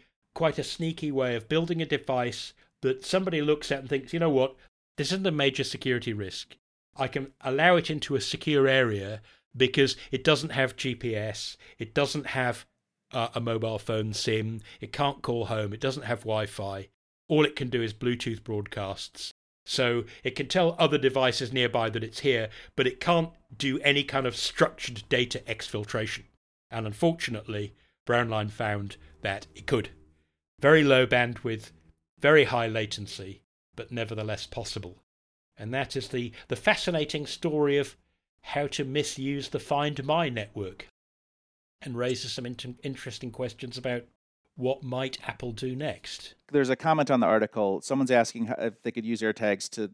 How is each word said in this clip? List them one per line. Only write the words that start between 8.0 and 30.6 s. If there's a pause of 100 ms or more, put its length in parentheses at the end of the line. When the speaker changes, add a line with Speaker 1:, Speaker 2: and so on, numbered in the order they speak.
Speaker 1:
a
secure
area (360)
because (160)
it
doesn't
have
G
P
S, (220)
it
doesn't
have, (460)
uh,
a
mobile
phone
sim, (200)
it
can't
call
home,
it
doesn't
have
Wi-Fi. (380)
All
it
can
do
is
Bluetooth
broadcasts. (360)
So (200)
it
can
tell
other
devices
nearby
that
it's
here, (260)
but
it
can't (260)
do
any
kind
of
structured
data
exfiltration." (440)
And
unfortunately, (320)
Brownline
found (240)
that
it
could. (680)
Very